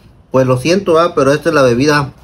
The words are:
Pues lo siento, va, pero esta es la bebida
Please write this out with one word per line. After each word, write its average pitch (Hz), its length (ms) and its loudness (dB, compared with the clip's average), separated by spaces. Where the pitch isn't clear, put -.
Pues 127 160 2
lo 127 120 0
siento, 175 360 -2
va, 170 200 0
pero 139 180 2
esta 151 180 -2
es 156 40 -4
la 143 80 2
bebida 135 500 0